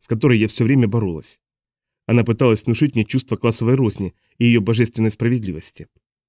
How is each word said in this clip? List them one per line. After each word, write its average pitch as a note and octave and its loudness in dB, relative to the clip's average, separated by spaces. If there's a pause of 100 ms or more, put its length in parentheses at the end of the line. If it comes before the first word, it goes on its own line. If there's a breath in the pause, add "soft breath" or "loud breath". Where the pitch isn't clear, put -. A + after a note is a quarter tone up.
с - -20
которой A#2 2
я G#2+ 0
все - -2
время B2 2
боролась. G2 -6 (680)
Она A#2 2
пыталась A2+ 2
внушить B2+ 0
мне A2 0
чувство C3 -4
классовой A#2 0
розни G2+ -2 (240)
и A#2+ 2
ее A#2 4
божественной A2 0
справедливости. G#2+ -6 (420)